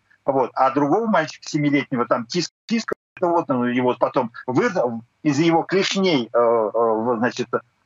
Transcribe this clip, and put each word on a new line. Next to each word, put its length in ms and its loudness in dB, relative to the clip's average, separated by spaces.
Вот. 300 0
А 180 2
другого 360 0
мальчика 420 -2
семилетнего 560 0
там 200 -2
тиск-, 280 -4
тиск, 260 -2
это 100 0
вот 220 0
он 200 0
его 300 0
потом 320 0
вы-, 240 0
из 160 0
его 240 2
клешней, 680 0
э, 60 0
э, 800 2
значит, 300 -2